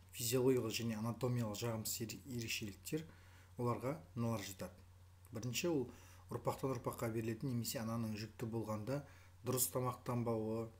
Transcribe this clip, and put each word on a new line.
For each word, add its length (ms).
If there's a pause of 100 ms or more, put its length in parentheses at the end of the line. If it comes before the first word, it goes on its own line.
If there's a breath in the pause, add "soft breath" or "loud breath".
(140)
физиологиялық 600
және 240
анатомиялық 600
жағымсыз 480
ере-, 140 (180)
ерекшеліктер, 680 (520 loud breath)
оларға 380 (180)
мыналар 320
жатады. 400 (460)
Бірінші, 400
ол 160 (420 loud breath)
ұрпақтан 460
ұрпаққа 360
берілетін 400
немесе 280
ананың 360
жүкті 360
болғанда 500 (420 loud breath)
дұрыс 280
тамақтанбауы, 960 (120)